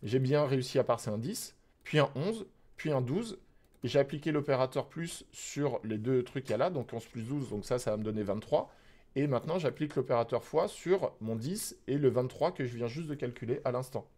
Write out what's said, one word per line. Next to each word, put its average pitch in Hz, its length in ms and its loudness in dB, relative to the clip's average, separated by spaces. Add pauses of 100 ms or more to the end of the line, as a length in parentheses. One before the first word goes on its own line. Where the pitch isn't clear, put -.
J'ai 104 160 2
bien 139 260 4
réussi 131 340 0
à 123 60 6
parser 120 260 0
un 107 80 -2
dix, 147 380 -6 (280)
puis - 140 2
un 147 160 4
onze, 208 320 -4 (300)
puis - 140 -2
un 139 100 2
douze. 175 380 -2 (460)
Et 127 40 0
j'ai 143 120 4
appliqué 139 320 0
l'opérateur 139 560 2
plus - 420 -8
sur - 540 -2
les 110 140 -2
deux 123 260 2
trucs 131 200 -6
qu'il - 80 -2
y - 20 2
a 110 40 2
là, 156 120 4
donc 135 220 -4
onze 117 140 -6
plus 117 160 -8
douze, 131 280 -4
donc 104 140 -4
ça, 123 140 0
ça 117 140 0
va 107 40 0
me 107 60 -4
donner 107 220 0
vingt-trois. 101 480 0 (440)
Et 139 100 2
maintenant, 147 320 0
j'applique 151 380 -2
l'opérateur 120 480 2
fois 170 240 2
sur 180 520 0
mon 113 160 -2
dix 156 400 -4 (100)
et 131 100 2
le 147 120 6
vingt-trois 127 440 2
que 156 120 -2
je 120 120 -4
viens 117 100 -2
juste 151 220 -6
de 147 60 -4
calculer 123 500 -2
à 127 80 2
l'instant. 123 340 -4 (120)